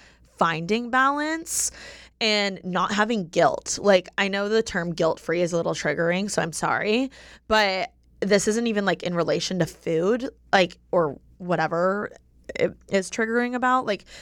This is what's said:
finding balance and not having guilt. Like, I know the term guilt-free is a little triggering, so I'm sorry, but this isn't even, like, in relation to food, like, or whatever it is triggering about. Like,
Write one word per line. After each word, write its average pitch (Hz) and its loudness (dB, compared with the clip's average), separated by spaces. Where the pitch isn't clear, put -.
finding 180 0
balance 294 0
and 208 0
not 185 0
having 208 0
guilt. - 2
Like, 190 6
I 196 0
know 202 -2
the 220 2
term 175 -4
guilt-free 165 0
is 170 2
a 175 -2
little 170 0
triggering, 175 0
so - 0
I'm 165 -4
sorry, 208 0
but 196 0
this 202 2
isn't 233 0
even, 208 0
like, 185 0
in 175 -4
relation 170 0
to 165 2
food, 190 -2
like, 185 2
or 165 0
whatever 175 -2
it - 0
is 190 -2
triggering 240 -2
about. 254 0
Like, 208 -4